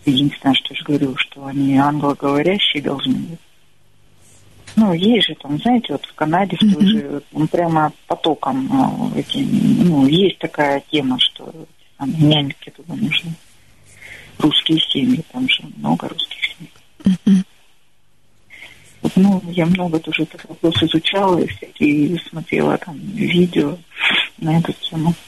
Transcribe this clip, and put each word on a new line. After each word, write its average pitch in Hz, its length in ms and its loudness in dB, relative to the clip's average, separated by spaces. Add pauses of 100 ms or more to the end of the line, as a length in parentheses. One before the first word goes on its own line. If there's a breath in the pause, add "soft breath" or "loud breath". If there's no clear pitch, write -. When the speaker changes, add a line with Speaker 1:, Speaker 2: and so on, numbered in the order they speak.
Speaker 1:
Единственное, 139 480 2
что - 180 -4
я 131 60 -10
же - 60 -10
говорю, 143 340 -2
что - 260 -8
они 139 320 0
англоговорящие 143 1040 0
должны 139 320 -2
быть. 165 240 -8 (1400)
Ну, 214 160 4
есть 185 360 2
же 156 60 -6
там, 147 240 -6
знаете, 240 340 0
вот 139 140 -6
в - 80 -20
Канаде 175 420 0
в - 40 -2
той 202 220 4
Speaker 2:
Мгм. 190 40 6
Speaker 1:
же, 143 360 0 (100)
там 151 160 0
прямо 160 440 2 (140)
потоком, 139 680 -2
а, - 460 0
эти, - 200 -6
ну, - 680 2
есть 170 320 2
такая 143 520 -2
тема, 131 280 0
что - 340 -4 (460)
там 139 200 -6
няньки 147 520 2
туда 165 240 -14
нужны. 156 380 -4 (1040 loud breath)
Русские 156 420 2
семьи, 151 420 0 (100)
там 254 160 -4
же - 160 -2 (120)
много 175 320 -4
русских - 360 -8
семей. - 280 -12 (320)
Speaker 2:
Мгм. 190 400 4 (1600 loud breath)
Speaker 1:
Вот, - 140 -2
ну, 190 340 4
я 175 160 0
много 175 320 0
тоже 160 240 -4
этот - 260 -8
вопрос 165 340 0
изучала 175 560 2
и 147 100 0
всякие 147 720 0 (100)
смотрела 156 500 -2
там 160 200 -10
видео 170 800 0 (600 loud breath)
на 160 200 0
эту 170 140 0
тему. 165 420 -2 (140)